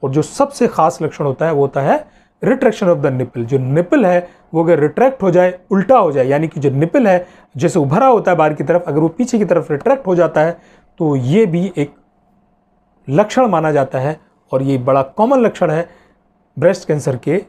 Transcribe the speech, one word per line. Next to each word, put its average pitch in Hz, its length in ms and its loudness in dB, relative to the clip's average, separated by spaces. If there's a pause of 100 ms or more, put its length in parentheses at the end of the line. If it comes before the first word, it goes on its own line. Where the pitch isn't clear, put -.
और 135 80 -4
जो 147 100 0
सबसे 269 460 -2
ख़ास 170 340 0
लक्षण 151 240 -6
होता 139 200 -2
है, 165 60 0
वो 143 100 0
होता 139 200 -2
है 240 240 0 (380)
retraction 220 440 0
of 165 140 2
the 147 100 0
nipple। 123 280 -6
जो 120 180 -2
निपल 175 480 0
है, 175 240 0 (240)
वो 165 100 0
अगर 165 160 2
रिट्रैक्ट 226 440 0
हो 180 80 2
जाए, 180 280 2 (120)
उल्टा 196 260 4
हो 185 140 2
जाए, 135 140 0
यानी 147 220 0
कि 156 120 -8
जो 143 100 0
निपल 170 380 0
है 180 200 2 (300)
जैसे 165 220 0
उभरा 160 280 2
होता 202 240 2
है 175 60 0
बाहर 156 160 2
की 151 100 -6
तरफ, 170 240 0
अगर 147 120 -2
वो 160 80 0
पीछे 240 300 -2
की 208 80 2
तरफ 165 260 -2
रिट्रैक्ट 233 360 -2
हो 180 80 0
जाता 160 260 2
है, 165 160 -2 (400)
तो 151 180 0
ये 139 300 2
भी 175 320 -4
एक 147 140 -4 (1160)
लक्षण 214 380 2
माना 160 240 0
जाता 139 280 -2
है 151 200 -4 (320)
और 135 120 -2
ये 135 140 0
बड़ा 135 240 2
कॉमन 226 380 0
लक्षण 196 320 0
है 165 180 -4 (720)
ब्रेस्ट 180 280 0
कैंसर 143 280 -2
के 156 340 -4